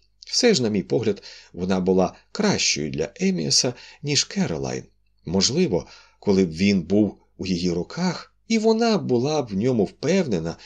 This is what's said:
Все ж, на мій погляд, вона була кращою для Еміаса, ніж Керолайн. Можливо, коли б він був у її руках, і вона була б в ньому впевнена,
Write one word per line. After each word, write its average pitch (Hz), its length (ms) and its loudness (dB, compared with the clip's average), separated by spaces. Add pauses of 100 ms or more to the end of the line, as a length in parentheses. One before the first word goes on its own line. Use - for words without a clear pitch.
(260)
Все - 280 2
ж, 127 100 0
на 110 60 2
мій 104 140 0
погляд, 107 400 -2 (300)
вона 92 260 -2
була 92 360 2 (160)
кращою 110 580 -2
для 71 260 -4
Еміаса, 156 580 0 (300)
ніж 143 200 0
Керолайн. 76 600 -4 (420)
Можливо, 98 600 0 (320)
коли 95 260 4
б 82 60 -2
він 98 300 2
був 95 360 2 (200)
у 90 80 -8
її 90 260 0
руках, 156 640 -6 (120)
і 226 100 0
вона 220 400 2
була 135 440 0
б 127 60 -4
в 101 60 -10
ньому 110 300 2
впевнена, 104 840 -2